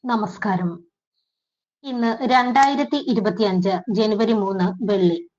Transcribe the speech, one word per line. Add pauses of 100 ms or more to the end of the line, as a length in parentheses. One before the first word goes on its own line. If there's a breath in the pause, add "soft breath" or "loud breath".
നമസ്കാരം. (960)
ഇന്ന്
രണ്ടായിരത്തി
ഇരുപത്തിയഞ്ച് (200)
ജനുവരി
മൂന്ന് (100)
വെള്ളി. (100)